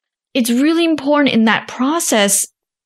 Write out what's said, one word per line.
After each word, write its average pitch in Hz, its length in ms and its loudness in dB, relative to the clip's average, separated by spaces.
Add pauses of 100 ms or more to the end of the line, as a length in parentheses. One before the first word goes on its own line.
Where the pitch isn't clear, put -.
(340)
It's 240 180 0
really 320 340 2
important 294 480 0
in 226 120 2
that 214 220 0
process 254 800 -2 (400)